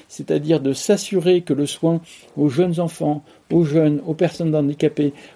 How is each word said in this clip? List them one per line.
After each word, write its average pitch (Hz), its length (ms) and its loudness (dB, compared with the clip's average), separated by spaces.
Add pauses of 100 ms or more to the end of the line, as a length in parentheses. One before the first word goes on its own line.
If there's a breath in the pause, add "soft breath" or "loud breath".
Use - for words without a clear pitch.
c'est-à-dire 156 540 -2
de 135 100 0
s'assurer 180 680 0
que 165 120 -2
le 139 120 0
soin 165 340 0 (380 loud breath)
aux 147 100 4
jeunes 165 320 0
enfants, 156 460 -4 (260 soft breath)
aux 170 140 4
jeunes, 151 420 2
aux 160 60 -2
personnes 165 420 -2
handicapées, 147 560 0 (240 loud breath)